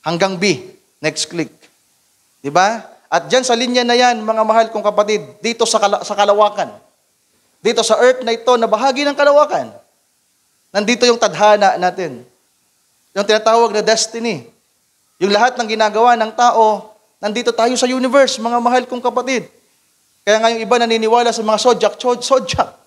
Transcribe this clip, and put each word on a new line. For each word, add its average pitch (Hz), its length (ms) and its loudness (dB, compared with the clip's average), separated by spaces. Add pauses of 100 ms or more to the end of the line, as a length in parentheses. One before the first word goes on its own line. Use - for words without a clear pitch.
Hanggang 175 320 -2
B. 170 320 -2 (320)
Next 156 320 -6
click. 156 180 -8 (920)
Di 143 80 -8
ba? 196 400 -2 (160)
At 160 240 -2
dyan 254 120 0
sa 247 120 0
linya 247 320 -2
na 240 80 0
yan, 247 240 0
mga 220 240 -2
mahal 220 240 2
kong 208 160 -8
kapatid, 208 400 0 (160)
dito 226 240 -4
sa 196 160 0
kala-, 202 240 0
sa 208 80 -10
kalawakan, 202 600 0 (920)
dito 226 240 0
sa 220 160 2
earth 254 240 2
na 233 80 -2
ito, 233 240 -4
na 226 80 0
bahagi 254 400 -2
ng 285 80 -2
kalawakan, 285 560 2 (1040)
nandito 214 320 0
yung 233 120 2
tadhana 202 600 2
natin. 175 480 -6 (880)
Yung 196 80 -4
tinatawag 220 480 2
na 208 160 -2
destiny. 220 640 -2 (720)
Yung 202 80 0
lahat 240 240 2
ng 233 160 -6
ginagawa 220 480 2
ng 220 160 -2
tao, 220 600 2 (260)
nandito 226 320 -2
tayo 226 240 0
sa 254 80 0
universe, 254 540 0
mga 233 180 -4
mahal 240 320 0
kong 247 80 -8
kapatid. 247 480 -4 (800)
Kaya 214 160 2
nga 226 80 2
yung 226 140 -6
iba 208 160 0
naniniwala 226 500 2
sa 226 140 -6
mga 214 160 0
sodyak, 214 400 2
sod-, 247 260 -4
sodyak. - 460 -2 (140)